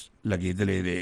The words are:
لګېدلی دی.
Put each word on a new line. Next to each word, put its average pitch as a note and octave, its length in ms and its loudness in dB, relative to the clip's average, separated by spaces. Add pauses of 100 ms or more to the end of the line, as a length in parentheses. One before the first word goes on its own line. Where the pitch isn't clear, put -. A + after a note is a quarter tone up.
(320)
لګېدلی F#2 560 0
دی. F2 140 0